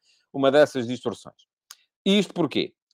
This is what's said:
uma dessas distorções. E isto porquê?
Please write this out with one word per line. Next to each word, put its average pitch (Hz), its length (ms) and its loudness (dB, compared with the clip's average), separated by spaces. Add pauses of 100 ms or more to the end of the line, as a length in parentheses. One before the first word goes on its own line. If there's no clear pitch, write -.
(300)
uma 135 200 0
dessas 135 360 2
distorções. - 600 -10 (580)
E 196 140 2
isto 190 160 -2
porquê? 123 400 -4 (200)